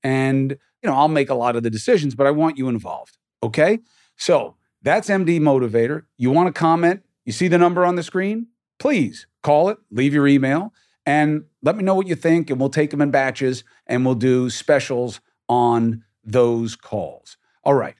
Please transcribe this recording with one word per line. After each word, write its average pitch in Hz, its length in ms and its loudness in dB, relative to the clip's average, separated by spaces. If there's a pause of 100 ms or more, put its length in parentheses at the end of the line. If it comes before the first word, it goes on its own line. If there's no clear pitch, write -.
And, 135 540 -2 (260)
you 226 80 -2
know, 135 60 0
I'll 143 100 4
make 147 240 0
a 135 40 0
lot 120 200 -2
of 117 80 -2
the 117 80 -2
decisions, 143 460 0
but 139 100 2
I 139 60 2
want 151 260 0
you 131 100 -4
involved, 92 480 -8 (280)
okay? 156 340 2 (380)
So 131 400 0 (260)
that's 180 260 0
M 190 160 0
D 170 140 2
Motivator. 131 640 0 (160)
You 123 140 0
wanna 170 180 2
comment? 170 540 0 (200)
You 117 80 -8
see 180 140 -2
the 175 120 2
number 175 260 2
on 180 100 0
the 175 80 -4
screen? 208 460 -6 (320)
Please 208 480 -2 (160)
call 151 240 2
it, 214 100 -4 (140)
leave 131 200 0
your 143 140 2
email, 143 460 0 (340)
and 151 380 0 (180)
let 143 140 0
me 202 80 -4
know 190 100 0
what 190 140 -2
you 165 80 -2
think, 165 340 0
and 127 80 -4
we'll 135 100 -2
take 151 220 -2
them 147 100 -6
in 143 120 0
batches, 135 500 -2 (240)
and 123 180 -2
we'll 127 120 0
do 127 340 0
specials 123 720 -2 (280)
on 117 540 2 (220)
those 117 500 0
calls. - 640 -12 (260)
All 143 120 2
right. 123 260 -2